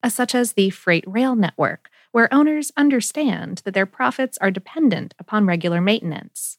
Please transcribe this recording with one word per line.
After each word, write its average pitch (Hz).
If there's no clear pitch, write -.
uh, 247
such 247
as 247
the 196
freight 170
rail 247
network, -
where 233
owners 302
understand 262
that 190
their 196
profits 262
are 196
dependent 196
upon 208
regular 170
maintenance. -